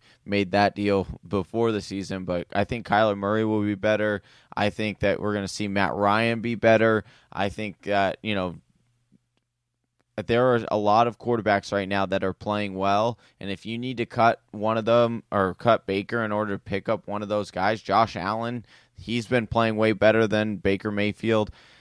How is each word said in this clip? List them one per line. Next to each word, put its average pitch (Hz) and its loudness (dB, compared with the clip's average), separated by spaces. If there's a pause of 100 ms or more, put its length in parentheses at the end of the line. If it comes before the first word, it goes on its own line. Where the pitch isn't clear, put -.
(260)
made 101 0
that 101 2
deal 101 0 (200)
before 113 -2
the 104 -4
season, 95 -8
but 90 -4
I 101 0
think 120 -8
Kyler 104 2
Murray 107 0
will 107 0
be 104 -2
better. 107 0 (340)
I 104 2
think 107 -4
that 101 0
we're 104 -2
gonna 101 -4
see 104 -6
Matt 98 0
Ryan 110 2
be 117 -4
better. 110 4 (260)
I 98 -4
think 107 -10
that, 98 0
you 107 -4
know, 92 -4 (1700)
there 120 2
are 113 0
a 104 2
lot 104 4
of 117 -4
quarterbacks 107 0
right 101 -2
now 98 0
that 95 -2
are 95 -2
playing 104 -6
well, 101 0 (200)
and 98 -10
if 95 -12
you 110 -8
need 123 -8
to 117 -2
cut 117 2 (100)
one 107 -2
of 113 -2
them 117 4 (100)
or 95 2
cut 113 2
Baker 101 -2
in 107 -4
order 107 -2
to 95 -6
pick 98 -6
up 107 -4
one 101 -6
of 101 -8
those 104 -4
guys, 98 -2
Josh 107 2
Allen, 113 -6 (300)
he's 110 -6
been 120 0
playing 113 0
way 110 4
better 110 4
than 107 0
Baker 98 -2
Mayfield. 104 0 (300)